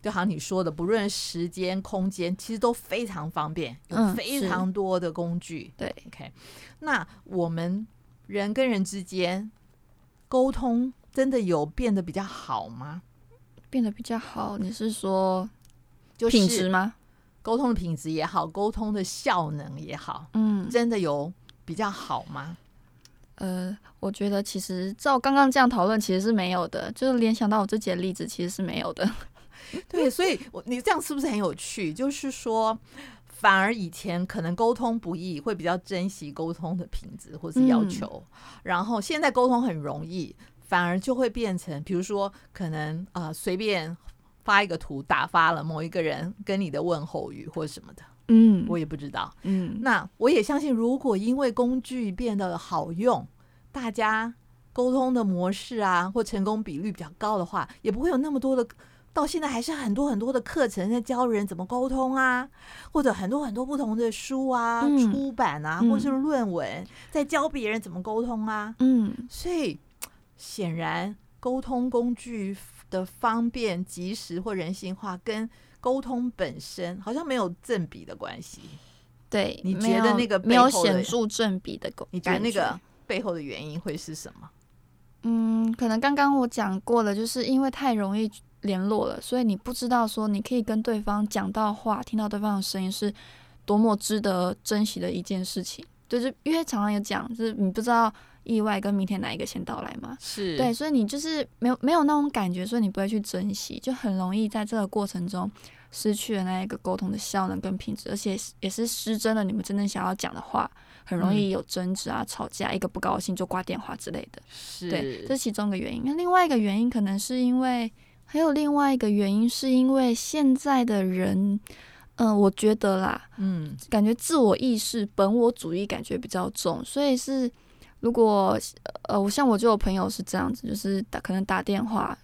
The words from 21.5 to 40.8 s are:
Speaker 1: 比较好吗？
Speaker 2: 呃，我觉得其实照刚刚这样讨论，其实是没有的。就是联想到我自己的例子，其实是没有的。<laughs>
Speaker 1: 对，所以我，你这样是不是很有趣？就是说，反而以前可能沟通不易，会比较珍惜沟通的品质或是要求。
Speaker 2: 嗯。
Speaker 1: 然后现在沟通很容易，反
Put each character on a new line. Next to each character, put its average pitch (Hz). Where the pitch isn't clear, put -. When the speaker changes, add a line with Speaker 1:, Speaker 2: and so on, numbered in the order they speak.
Speaker 1:
比 165
较 208
好 151
吗？ 147
Speaker 2:
呃， 185
我 196
觉 202
得 202
其 202
实 190
照 269
刚 269
刚 277
这 277
样 247
讨 220
论， 214
其 196
实 185
是 226
没 185
有 180
的。 -
就 262
是 247
联 226
想 214
到 214
我 196
自 214
己 214
的 180
例 180
子， -
其 -
实 175
是 202
没 170
有 165
的。 -
<laughs> -
Speaker 1:
对， 320
所 359
以 320
我， 147
你 247
这 240
样 339
是 -
不 277
是 294
很 214
有 196
趣？ 175
就 254
是 277
说， 220
反 -
而 196
以 190
前 180
可 -
能 170
沟 233
通 233
不 180
易， 170
会 208
比 185
较 175
珍 185
惜 151
沟 165
通 170
的 170
品 -
质 -
或 165
是 254
要 233
求。 -
Speaker 2:
嗯。 -
Speaker 1:
然 180
后 220
现 311
在 269
沟 247
通 240
很 208
容 147
易， 170
反 175